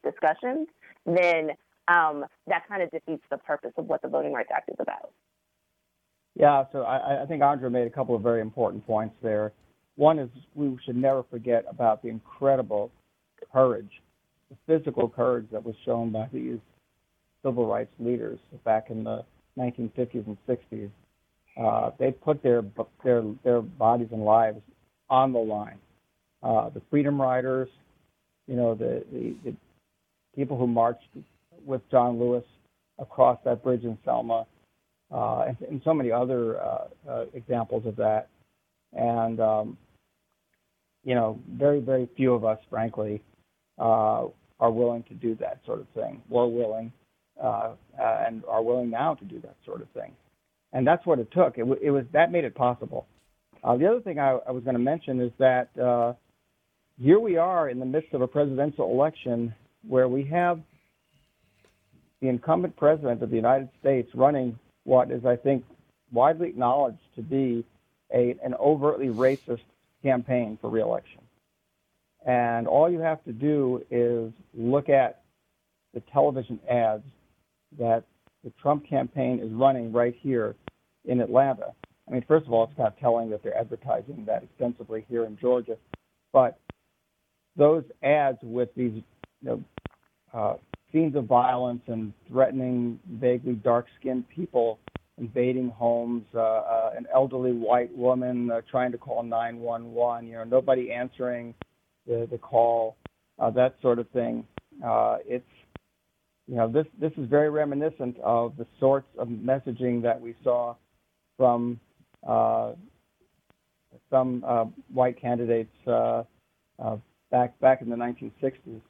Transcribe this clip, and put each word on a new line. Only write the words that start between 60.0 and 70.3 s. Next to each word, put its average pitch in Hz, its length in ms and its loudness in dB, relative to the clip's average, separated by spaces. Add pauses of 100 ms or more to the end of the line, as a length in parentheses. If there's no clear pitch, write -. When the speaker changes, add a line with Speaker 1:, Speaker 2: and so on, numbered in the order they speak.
Speaker 2:
we 135 160 -2
have 170 340 0 (1600)
the 131 100 -2
incumbent 160 480 -2
president 143 440 2
of 117 80 -4
the 117 60 -2
United 127 340 2 (100)
States 131 360 0
running 127 420 2 (280)
what 127 260 4
is, 123 140 -6
I 123 100 4
think, 127 280 0 (480)
widely 156 380 2
acknowledged 127 480 0 (180)
to 123 60 -12
be 120 420 -2 (500)
a, 123 300 2
an 127 160 -6
overtly 143 480 2
racist 123 540 0 (420)
campaign 123 580 0